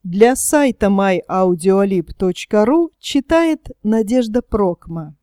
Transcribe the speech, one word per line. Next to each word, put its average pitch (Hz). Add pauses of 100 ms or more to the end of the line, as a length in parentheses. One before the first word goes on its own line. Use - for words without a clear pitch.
Для 208
сайта 269
my 196
audio 185
lib 185
точка 208
ру 320
читает 320 (140)
Надежда 226
Прокма. 170